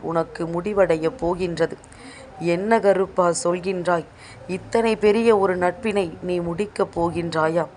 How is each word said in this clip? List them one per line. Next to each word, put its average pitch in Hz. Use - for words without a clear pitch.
உனக்கு 165
முடிவடைய 170
போகின்றது. 170
"என்ன 180
கருப்பா 185
சொல்கின்றாய்? 175
இத்தனை 220
பெரிய 220
ஒரு 190
நட்பினை 180
நீ 180
முடிக்கப் 175
போகின்றாயா? 165